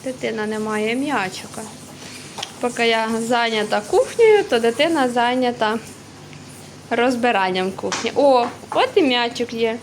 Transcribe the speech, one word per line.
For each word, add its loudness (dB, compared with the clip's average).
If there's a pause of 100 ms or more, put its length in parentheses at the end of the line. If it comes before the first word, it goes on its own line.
Дитина -4
не -4
має -2
м'ячика. -4 (960)
Поки 0
я 0 (120)
зайнята 0
кухнею, 4
то 0
дитина 2
зайнята 0 (1120)
розбиранням 2
кухні. -6
О, 6 (240)
от 2
і 6
м'ячик 0
є. 0